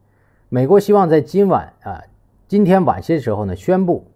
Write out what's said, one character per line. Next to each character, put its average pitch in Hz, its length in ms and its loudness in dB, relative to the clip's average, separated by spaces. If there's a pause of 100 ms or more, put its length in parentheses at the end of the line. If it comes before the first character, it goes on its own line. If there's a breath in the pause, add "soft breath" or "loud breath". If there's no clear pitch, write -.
(500)
美 127 180 0
国 196 100 4
希 202 140 -2
望 196 160 2
在 156 140 2
今 190 260 -2
晚 131 260 -2 (100)
啊， 98 200 -16 (460)
今 208 160 2
天 185 180 2
晚 104 180 -2
些 165 160 -2
时 127 160 -4
候 104 120 -4
呢， 90 100 -6
宣 185 300 -2
布 175 200 -4 (100)